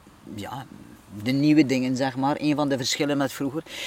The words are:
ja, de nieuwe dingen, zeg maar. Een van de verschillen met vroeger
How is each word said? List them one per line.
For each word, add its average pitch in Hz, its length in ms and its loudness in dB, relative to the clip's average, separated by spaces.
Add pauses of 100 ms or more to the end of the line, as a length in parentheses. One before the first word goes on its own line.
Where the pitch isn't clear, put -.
(360)
ja, 113 300 -10 (580)
de 123 80 -2
nieuwe 147 340 6
dingen, 127 300 0
zeg 127 200 0
maar. 135 240 0
Een 147 160 2
van 143 140 0
de 135 80 2
verschillen 143 400 -2
met 139 160 0
vroeger 139 300 -4 (240)